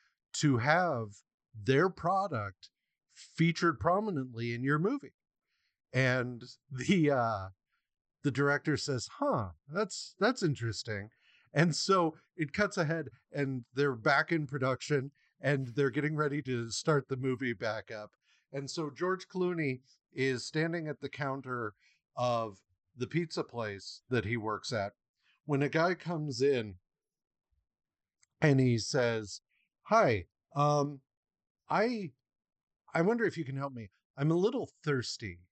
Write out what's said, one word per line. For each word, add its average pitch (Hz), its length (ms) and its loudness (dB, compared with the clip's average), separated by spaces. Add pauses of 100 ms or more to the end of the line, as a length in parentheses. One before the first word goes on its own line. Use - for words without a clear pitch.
(380)
to 139 200 4
have 139 520 2 (440)
their 131 360 2
product 165 800 -2 (440)
featured 165 680 0
prominently 131 760 -2
in 120 80 -6
your 143 160 2
movie." 202 340 -2 (800)
And 123 480 0 (300)
the, 147 400 2
uh, 113 380 0 (760)
the 143 80 0
director 143 460 0
says, 131 320 -4 (100)
"Huh, 170 300 0 (220)
that's, - 480 -6
that's 247 240 2
interesting." 110 680 -2 (440)
And 156 220 4
so 175 400 2 (220)
it 147 160 -4
cuts 202 240 0
ahead 160 320 -2 (220)
and 139 340 -2 (100)
they're 139 200 2
back 143 360 2
in 151 160 0
production 131 640 -2 (300)
and 135 260 0
they're 135 240 2
getting 147 240 0
ready 147 280 0
to 120 280 -4
start 147 380 2
the 131 80 -4
movie 127 360 -2
back 107 380 -6
up. 107 200 -12 (400)
And 139 180 -8
so 156 200 -4
George 180 380 -4
Clooney 165 540 -2 (320)
is 127 320 -2
standing 165 420 -2
at 147 140 -8
the - 80 -6
counter 127 640 -6 (420)
of 117 440 -2 (360)
the 123 120 -4
pizza 165 360 -2
place 104 640 -10
that 117 160 2
he 117 120 -2
works 107 340 -4
at 104 220 -2 (520)
when 143 180 0
a 139 60 0
guy 165 260 2
comes 151 460 -4
in 117 340 2 (1700)
and 143 180 8
he 123 180 6
says, 113 640 -2 (420)
"Hi, 156 420 4 (300)
um, 147 460 0 (680)
I, 208 420 0 (840)
I 165 80 2
wonder 226 240 2
if - 120 -2
you 160 80 -4
can 135 120 -6
help 139 160 -4
me. 113 160 -12 (280)
I'm 147 140 2
a 165 40 4
little 190 340 2 (140)
thirsty." 113 560 -4 (120)